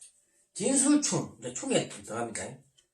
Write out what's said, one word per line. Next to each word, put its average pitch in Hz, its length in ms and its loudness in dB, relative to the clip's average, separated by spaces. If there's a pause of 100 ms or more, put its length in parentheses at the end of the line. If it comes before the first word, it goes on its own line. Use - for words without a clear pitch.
(540)
진술충, 277 840 2
이제 - 140 -8
충에 254 360 0
들어갑니다. 110 720 -8 (360)